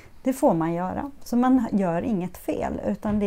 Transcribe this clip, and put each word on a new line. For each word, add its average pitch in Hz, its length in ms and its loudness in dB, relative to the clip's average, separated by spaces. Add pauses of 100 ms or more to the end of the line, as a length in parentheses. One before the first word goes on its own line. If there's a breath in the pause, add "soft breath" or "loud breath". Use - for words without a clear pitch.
(240 loud breath)
Det 262 100 2
får 262 200 4
man 165 200 2
göra. 185 380 -4 (120)
Så - 140 -4
man 254 340 4
gör 180 300 2
inget 180 360 -2
fel, - 480 -4
utan 208 340 -2
det 202 80 2